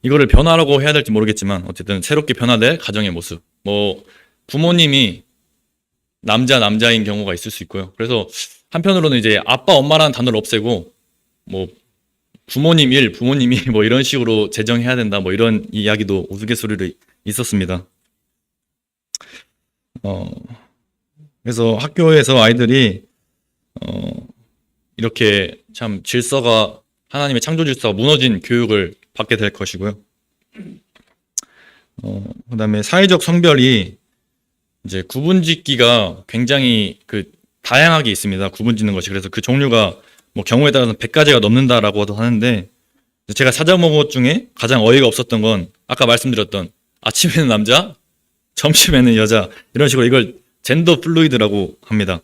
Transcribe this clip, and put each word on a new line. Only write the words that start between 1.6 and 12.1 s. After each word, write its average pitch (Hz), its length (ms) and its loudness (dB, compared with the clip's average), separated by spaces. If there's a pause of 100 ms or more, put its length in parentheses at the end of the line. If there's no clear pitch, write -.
어쨌든 92 340 -8
새롭게 147 320 -2
변화될 120 440 0
가정의 104 320 -6
모습. 82 320 -10 (220)
뭐 101 400 -4 (440)
부모님이 143 760 0 (1000)
남자, 123 380 0
남자인 110 440 0
경우가 101 300 -6
있을 - 180 -10
수 - 120 -14
있고요. 95 320 -12
그래서 113 320 -4 (420)
한편으로는 165 480 0
이제 107 280 2
아빠, 127 280 0
엄마라는 151 380 4
단어를 120 260 -2
없애고 107 560 -4 (520)
뭐 95 220 -8 (760)